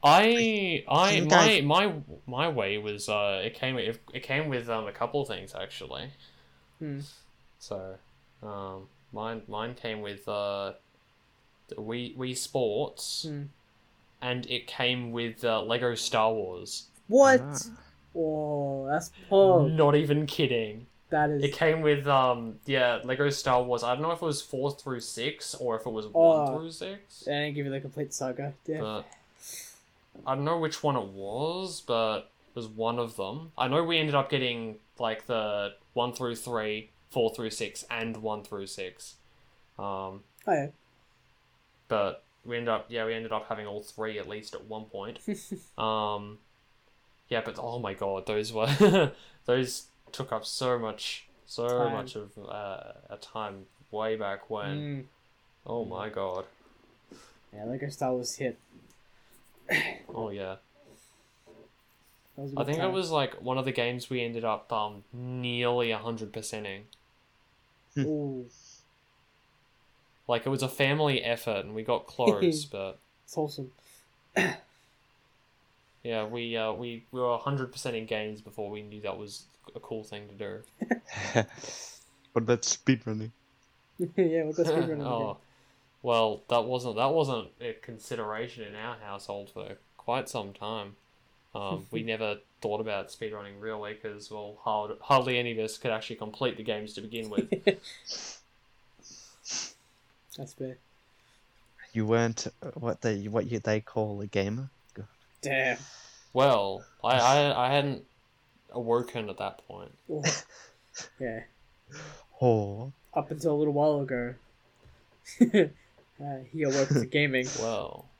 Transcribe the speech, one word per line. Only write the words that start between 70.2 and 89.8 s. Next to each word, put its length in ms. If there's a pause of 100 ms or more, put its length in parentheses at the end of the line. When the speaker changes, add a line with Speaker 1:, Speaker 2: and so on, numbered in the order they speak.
Speaker 1:
Like, 180
it 40
was 120
a 60
family 560
effort, 400
and 100
we 80
got 240
Speaker 3:
<laughs> 80
Speaker 1:
close, 520
but 320 (260)
Speaker 3:
It's 100
wholesome. 380 (340)
<clears throat> 300 (1700)
Speaker 1:
yeah, 220
we, 300
uh, 160
we, 380
we 100
were 120
a 60
hundred 340
percent 240
in 100
games 340
before 300
we 120
knew 180
that 180
was 260 (300)
a 60
cool 240
thing 240
to 60
do. 280 (720)
Speaker 2:
<laughs> 100 (880)
What 100
about 200
speedrunning? 680 (680)
Speaker 3:
<laughs> 0
Yeah, 460
what 140
about 160
speedrunning? 260
Speaker 1:
<laughs> 60
Oh, 320 (640)
well, 480
that 160
wasn't, 300
that 160
wasn't 360 (120)
a 120 (100)
consideration 800
in 140
our 260
household 480
for 260 (200)